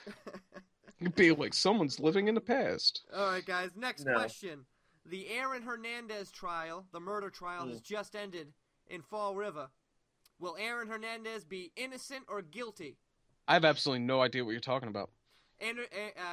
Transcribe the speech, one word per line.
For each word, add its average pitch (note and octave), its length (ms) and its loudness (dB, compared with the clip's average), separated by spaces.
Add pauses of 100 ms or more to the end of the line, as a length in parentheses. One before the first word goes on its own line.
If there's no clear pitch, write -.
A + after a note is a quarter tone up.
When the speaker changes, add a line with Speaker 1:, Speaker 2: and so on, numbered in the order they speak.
Speaker 1:
<laughs> - 920 -18
Speaker 2:
You'd F3 160 0
be E3+ 160 10
like, G#2+ 220 2
someone's F#3 460 4
living G3 300 4
in A3+ 60 4
the A3+ 60 2
past. - 600 2 (120)
Speaker 1:
All G3 180 0
right, F#3 140 -2
guys, F3+ 300 -2
next D3+ 300 -6
Speaker 3:
No. C3 80 4
Speaker 1:
question. B2 460 -2 (480)
The F#3 200 -10
Aaron B3+ 340 -4
Hernandez A3+ 720 -8
trial, E3+ 600 -6
the F3 80 -10
murder G3+ 280 -6
trial, F3 380 -8
has - 140 -8
Speaker 3:
Mm. - 20 -20
Speaker 1:
just G3+ 320 -8
ended F3+ 380 -10 (340)
in F3+ 140 -12
Fall G3+ 340 -4
River. F#3+ 320 -6 (720)
Will E3 180 -8
Aaron A#3 300 -6
Hernandez A3 560 -8
be F3+ 320 -12
innocent B3+ 540 -10
or G3+ 120 -6
guilty? F3+ 560 -12 (500)
Speaker 2:
I D3 80 8
have E3 100 8
absolutely C#3+ 400 4
no C3 160 6
idea B2+ 240 4
what A2 60 -4
you're A#2 100 -4
talking B2+ 260 -2
about. G2+ 240 -6 (480)
Speaker 1:
Aaron, A#3 200 -6
uh, G#3 420 -8 (120)